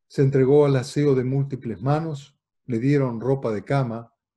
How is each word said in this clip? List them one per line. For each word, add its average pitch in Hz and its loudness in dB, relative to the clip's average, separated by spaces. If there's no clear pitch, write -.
Se - -2
entregó 139 4
al 139 2
aseo 143 0
de 127 0
múltiples 131 -6
manos, 151 -4
le 117 -4
dieron 131 0
ropa 131 -2
de 101 -4
cama, 123 -4